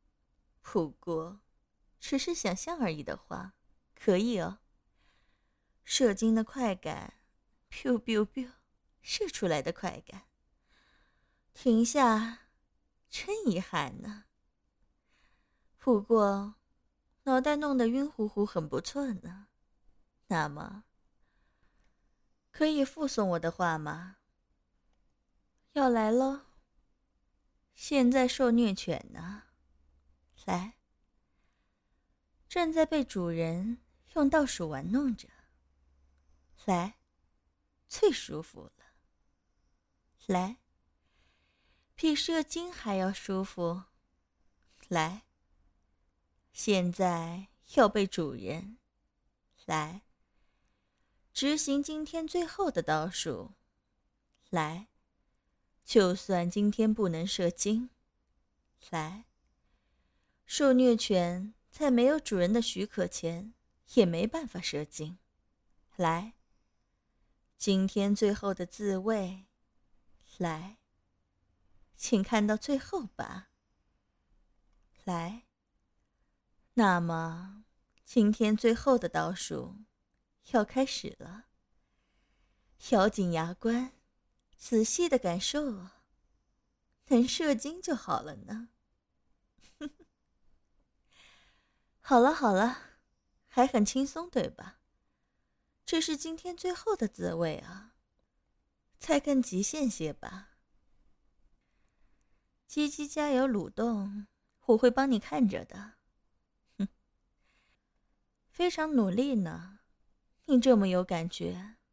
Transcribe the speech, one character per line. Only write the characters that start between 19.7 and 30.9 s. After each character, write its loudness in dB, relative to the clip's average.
那 -2
么， -14
可 2
以 2
附 -4
送 0
我 0
的 -2
话 -2
吗？ -10
要 2
来 2
喽。 2
现 2
在 4
受 2
虐 4
犬 -6
呢？ -12
来。 -4